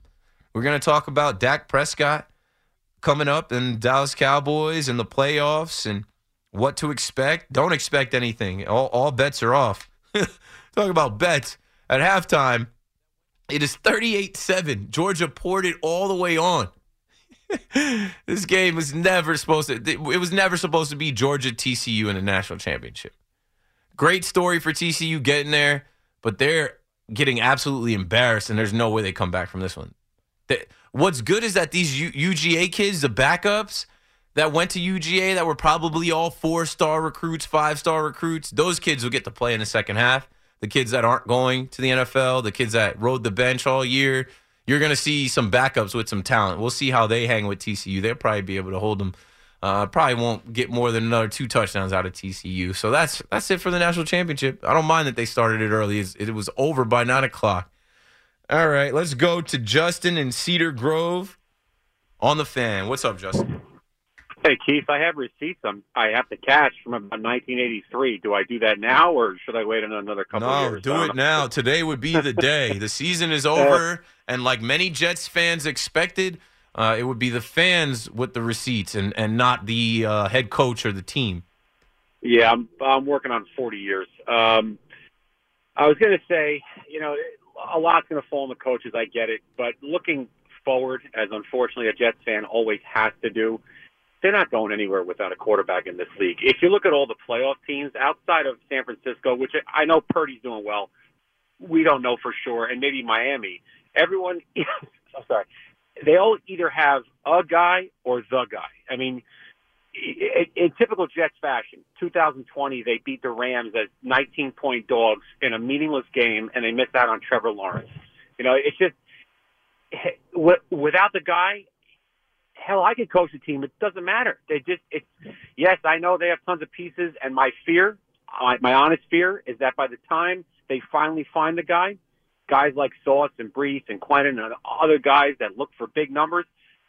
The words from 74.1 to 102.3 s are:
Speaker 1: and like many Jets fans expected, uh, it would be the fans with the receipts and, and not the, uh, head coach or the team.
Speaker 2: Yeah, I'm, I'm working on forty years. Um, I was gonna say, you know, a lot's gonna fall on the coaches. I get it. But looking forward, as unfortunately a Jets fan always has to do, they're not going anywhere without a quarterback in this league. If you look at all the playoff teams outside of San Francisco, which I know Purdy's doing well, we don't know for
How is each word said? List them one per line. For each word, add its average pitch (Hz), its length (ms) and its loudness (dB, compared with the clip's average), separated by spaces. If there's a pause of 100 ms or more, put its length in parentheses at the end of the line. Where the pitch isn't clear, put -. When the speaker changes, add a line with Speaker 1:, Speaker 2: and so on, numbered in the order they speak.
Speaker 1:
and 123 160 -4
like 123 200 0
many 151 260 0
Jets 170 400 -2
fans 170 380 0
expected, 170 720 -2 (360)
uh, 110 240 2
it 120 40 -2
would 123 160 -4
be 123 100 0
the 117 140 -2
fans 160 680 0
with 120 220 -4
the 120 80 -6
receipts 113 540 -4
and, 101 200 -2
and 110 220 0
not 123 300 4
the, 113 400 0
uh, 104 240 0
head 127 180 2
coach 127 380 0
or 107 60 -2
the 95 100 -8
team. 98 400 -4 (800)
Speaker 2:
Yeah, 117 280 6
I'm, 117 160 2 (140)
I'm 135 240 2
working 139 280 -2
on 110 120 -4 (100)
forty 113 240 -6
years. 98 300 -4 (180)
Um, 113 520 2 (960)
I 147 100 4
was 151 120 6
gonna 202 300 4
say, 151 340 0 (260)
you 151 120 -12
know, 151 140 -4 (600)
a 165 40 0
lot's 165 300 2
gonna 151 220 -4
fall 139 140 -4
on 135 40 -8
the 127 60 -12
coaches. 123 420 -4
I 117 80 -2
get 113 240 -4
it. 113 140 -6 (160)
But 120 240 -4
looking 147 460 -4 (360)
forward, 131 380 -2 (100)
as 110 180 -2
unfortunately 117 580 -2
a 107 40 2
Jets 117 320 0
fan 107 220 -2
always 110 340 0 (100)
has 110 220 0 (100)
to 117 60 -2
do, 113 320 -2 (600)
they're 190 100 2
not 190 180 2
going 110 200 0
anywhere 98 320 -2
without 90 300 -6
a - 40 -8
quarterback 95 500 0
in 90 100 -10
this 90 120 -8 (100)
league. 90 240 0
If 131 180 4
you 170 80 6
look 196 160 4
at 180 80 4
all 143 140 2
the 113 80 -8 (120)
playoff 127 280 -2 (120)
teams 143 320 -6
outside 151 460 0
of 131 120 -4 (120)
San 131 160 -4
Francisco, 127 500 -4
which 131 180 -4 (200)
I 151 140 2
know 160 160 4
Purdy's 139 400 -4
doing 113 200 -10
well, 104 280 -6 (680)
we 165 260 2
don't 139 180 4
know 123 180 0
for 120 140 -6 (100)